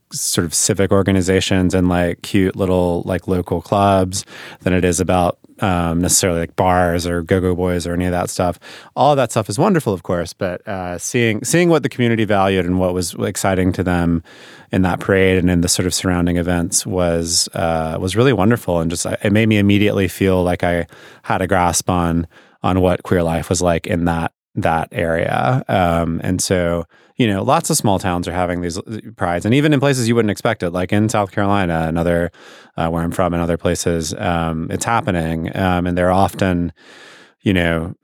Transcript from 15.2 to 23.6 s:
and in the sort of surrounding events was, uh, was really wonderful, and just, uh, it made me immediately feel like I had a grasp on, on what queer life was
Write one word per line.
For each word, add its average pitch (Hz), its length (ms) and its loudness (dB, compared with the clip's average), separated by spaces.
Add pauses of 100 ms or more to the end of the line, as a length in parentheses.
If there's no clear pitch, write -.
and 90 120 2
in 87 120 2
the 85 60 0
sort 92 180 0
of 87 80 -4
surrounding 87 420 0
events 87 500 -2
was, 87 680 -2
uh, 80 440 -2
was 92 160 -4
really 127 200 4
wonderful, 95 460 2
and 82 100 0
just, 87 160 -4
uh, 92 160 -4
it 101 100 0
made 110 160 4
me 107 80 4
immediately 101 520 4
feel 92 340 2
like 87 200 -2
I 87 240 0 (360)
had 101 180 -2
a 92 60 -2
grasp 90 420 0
on, 85 380 0 (360)
on 92 200 2
what 90 200 2
queer 90 200 0
life 82 260 -2
was 90 140 0